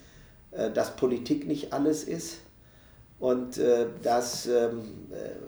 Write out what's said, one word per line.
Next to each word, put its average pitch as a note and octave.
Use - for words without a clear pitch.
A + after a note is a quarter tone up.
äh, A2
dass -
Politik C3
nicht -
alles C#3+
ist -
und, B2+
äh, A#2+
dass, A#2+
ähm, A#2
äh, G#2+